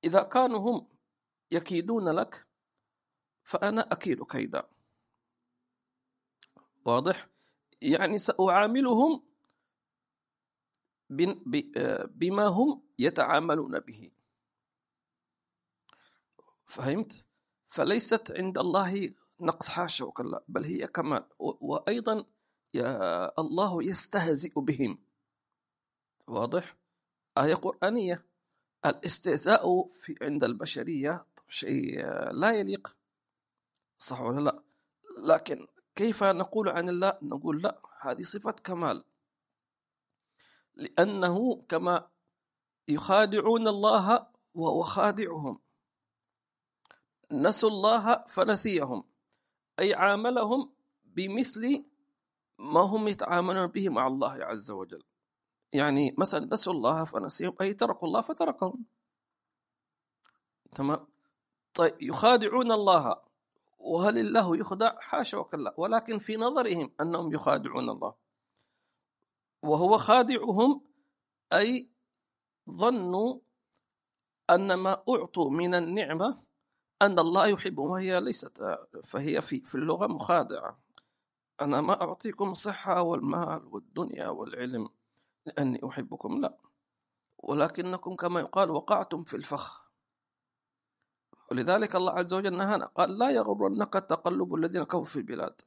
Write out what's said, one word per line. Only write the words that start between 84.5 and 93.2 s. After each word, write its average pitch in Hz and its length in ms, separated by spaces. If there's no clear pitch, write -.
لأني 131 420
أحبكم، - 520
لا، - 180
ولكنكم 175 760
كما 175 260
يقال 185 300
وقعتم 165 540
في - 120
الفخ. - 540
ولذلك 180 460
الله 180 160
عز 180 220
وجل 190 220
نهانا، 196 300
قال: 190 320
"لا 254 120